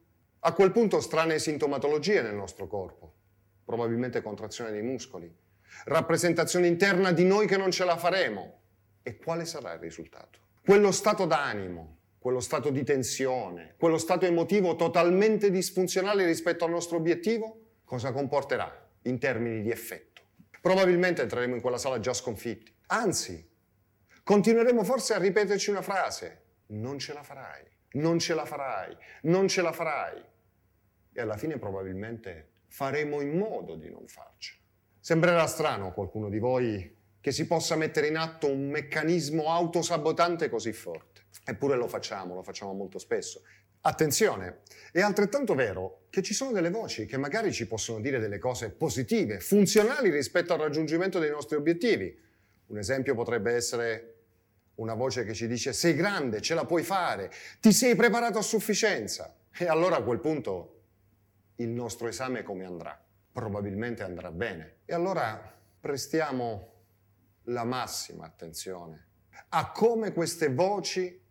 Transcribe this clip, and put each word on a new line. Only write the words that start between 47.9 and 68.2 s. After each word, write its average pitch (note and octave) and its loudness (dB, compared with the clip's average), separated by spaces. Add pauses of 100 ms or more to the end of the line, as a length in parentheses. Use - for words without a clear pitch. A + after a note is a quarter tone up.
dire C3+ 0
delle G#2 -4
cose A#2+ -4
positive, C3 0
funzionali G#3 4
rispetto D#3+ 0
al D#3 0
raggiungimento D#3+ 0
dei D3+ 0
nostri D3 -4
obiettivi. D#3 0 (480)
Un G#2+ -10
esempio B2+ 0
potrebbe A2+ 0
essere A#2 -2 (600)
una A2+ -6
voce B2 -2
che G#2+ -6
ci A#2 -4
dice: A#2+ -4
"Sei E3+ 4
grande, C#3+ -2
ce D#3 -2
la D#3 0
puoi D#3+ 0
fare, C#3+ -2 (300)
ti A3 10
sei A#3+ 6
preparato A#3 4
a G#3 0
sufficienza". G3+ -2 (200)
E F3 -2
allora E3 4
a B2+ 0
quel A#2 0
punto B2 -4 (720)
il A#2 -4
nostro A#2 -6
esame B2 -4
come F#2+ -8
andrà? E2 -12 (340)
Probabilmente G#2 -6
andrà F2+ -10
bene. E2+ -8 (100)
E - -6
allora E3 -4 (260)
prestiamo C3 -4 (720)
la A#2+ -4
massima A2 -6